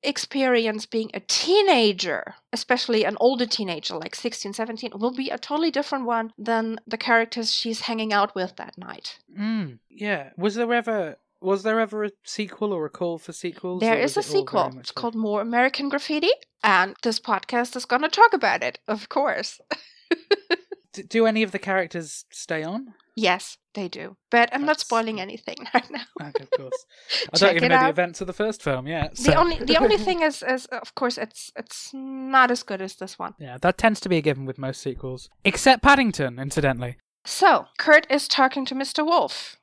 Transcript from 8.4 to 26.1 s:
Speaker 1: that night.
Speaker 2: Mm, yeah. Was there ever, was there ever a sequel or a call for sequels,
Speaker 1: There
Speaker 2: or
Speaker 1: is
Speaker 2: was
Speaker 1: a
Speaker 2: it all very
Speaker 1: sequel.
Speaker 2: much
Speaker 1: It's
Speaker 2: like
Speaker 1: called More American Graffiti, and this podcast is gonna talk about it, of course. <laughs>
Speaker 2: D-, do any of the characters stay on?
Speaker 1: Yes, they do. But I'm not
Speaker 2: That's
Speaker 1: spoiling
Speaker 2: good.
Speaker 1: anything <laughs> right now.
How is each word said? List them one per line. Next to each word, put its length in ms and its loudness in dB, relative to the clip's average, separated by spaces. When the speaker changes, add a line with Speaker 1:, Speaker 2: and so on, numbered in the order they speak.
Speaker 1:
that 220 -16
night. 400 -14
Speaker 2:
Mm, 400 -4
yeah. 480 -6
Was 160 0
there 180 0
ever, 440 -2
was 220 0
there 160 2
ever 240 -2
a 60 -4
sequel 480 -4
or 140 -2
a 40 -6
call 280 -4
for 160 -16
sequels, 480 -8
Speaker 1:
There 140 4
Speaker 2:
or 40 0
Speaker 1:
is 160 0
Speaker 2:
was 120 -2
Speaker 1:
a 20 -8
Speaker 2:
it 20 -6
all 0 -
very 140 2
Speaker 1:
sequel. 240 2
Speaker 2:
much 100 -16
Speaker 1:
It's 100 -14
Speaker 2:
like 120 -18
Speaker 1:
called 120 -4
More 280 -2
American 480 0
Graffiti, 420 0
and 380 4
this 180 -2
podcast 560 -2
is 80 -8
gonna 240 0
talk 240 6
about 300 2
it, 160 -4
of 220 -6
course. 500 -2
<laughs> 0 -
Speaker 2:
D-, 120 -12
do 220 2
any 160 2
of 100 -2
the 60 -6
characters 720 -4
stay 340 -8
on? 300 -8
Speaker 1:
Yes, 440 -2
they 140 -8
do. 280 -12
But 220 6
I'm 100 -2
not 40 -2
Speaker 2:
That's 60 -8
Speaker 1:
spoiling 320 -2
Speaker 2:
good. 60 -6
Speaker 1:
anything 420 -12
<laughs> 100 -16
right 160 2
now. 120 -10